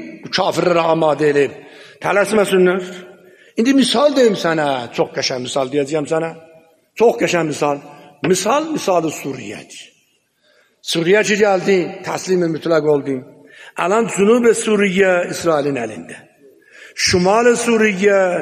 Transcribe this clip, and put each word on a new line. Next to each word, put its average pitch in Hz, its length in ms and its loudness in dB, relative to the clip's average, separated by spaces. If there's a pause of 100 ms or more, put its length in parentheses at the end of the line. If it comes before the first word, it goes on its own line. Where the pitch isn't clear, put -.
(200)
bu - 100 -18
kafirlərə 170 600 0
amadə 156 340 2
edib. 143 260 2 (500)
Tələsməsinlər. 185 840 2 (720)
İndi 233 160 2
misal 277 420 2
deyim 233 240 4
sənə. 151 280 0 (260)
Çox - 180 -2
qəşəng 131 300 -6
misal 131 260 -4
deyəcəyəm 143 400 -4
sənə. 160 240 -4 (680)
Çox 226 180 4
qəşəng 170 320 -2
misal. 147 300 -2 (420)
Misal, 233 520 0
misalı 170 400 0
Suriyədir. 123 680 -12 (1000)
Suriyə 180 400 0
ki 202 120 -2
gəldi, 196 420 2 (240)
təslimi 175 460 -2
mütləq 160 400 -2
oldu. 139 280 0 (580)
Alan 196 340 0
Cənub 226 440 2
Suriyə 196 600 0 (160)
İsrailin 147 480 -2
əlində. 113 400 -10 (760)
Şimal 202 600 2
Suriyə 214 640 2 (220)